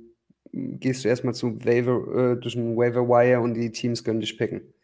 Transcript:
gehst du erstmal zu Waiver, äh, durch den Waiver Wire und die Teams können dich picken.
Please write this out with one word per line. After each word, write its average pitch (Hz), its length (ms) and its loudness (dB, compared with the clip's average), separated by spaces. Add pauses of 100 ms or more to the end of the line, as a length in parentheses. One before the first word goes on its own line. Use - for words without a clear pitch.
(520)
gehst - 520 -4
du 104 40 0
erstmal 123 260 0
zu 117 300 -6
Waiver, 123 680 2
äh, 123 80 -2
durch 120 140 -6
den 117 220 -2
Waiver 120 320 2
Wire 120 320 6
und 117 140 0
die 113 160 -2
Teams 120 340 -4
können 113 160 0
dich 107 160 -6
picken. 98 260 -4 (220)